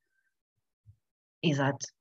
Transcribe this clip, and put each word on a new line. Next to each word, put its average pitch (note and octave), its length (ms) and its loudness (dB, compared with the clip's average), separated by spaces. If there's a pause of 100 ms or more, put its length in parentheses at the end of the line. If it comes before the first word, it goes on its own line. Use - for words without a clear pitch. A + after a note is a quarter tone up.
(1400)
Exato, C#3 420 0 (160)